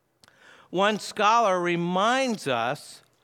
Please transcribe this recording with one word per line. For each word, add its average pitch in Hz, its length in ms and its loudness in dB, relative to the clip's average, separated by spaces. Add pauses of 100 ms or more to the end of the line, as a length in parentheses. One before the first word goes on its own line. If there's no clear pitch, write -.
(680)
One 196 300 0
scholar 208 600 2
reminds 185 880 0
us 123 540 -4 (220)